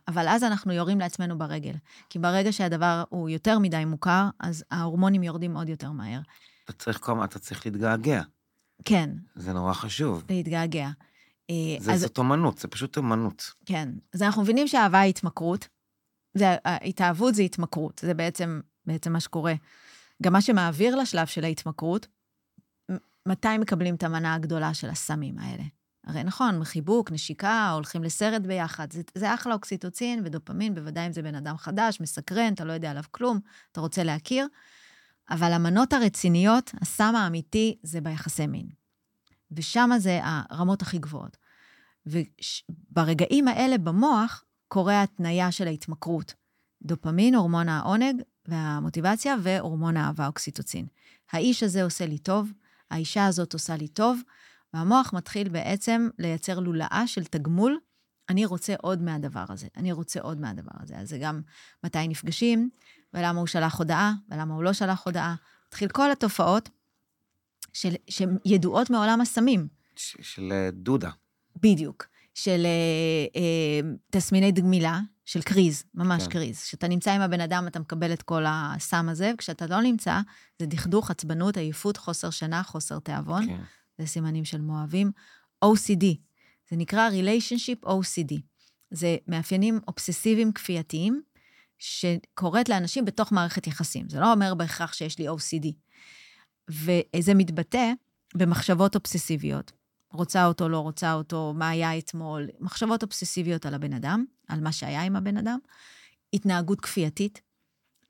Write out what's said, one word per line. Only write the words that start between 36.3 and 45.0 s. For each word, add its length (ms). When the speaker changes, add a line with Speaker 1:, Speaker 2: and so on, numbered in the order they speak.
Speaker 1:
הסם 360
האמיתי, 680
זה 180
ביחסי 460
מין. 220
ושם 480
זה 240
הרמות 600
הכי 160
גבוהות. 380
וברגעים 1400
האלה 300
במוח 640
קורה 340